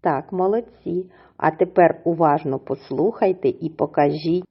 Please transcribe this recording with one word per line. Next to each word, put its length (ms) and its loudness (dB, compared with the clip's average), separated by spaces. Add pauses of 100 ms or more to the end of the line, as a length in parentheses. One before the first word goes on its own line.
Так, 320 -4
молодці. 760 -4 (260)
А 140 0
тепер 540 2
уважно 540 0
послухайте 880 -2
і 220 -4
покажіть 800 -2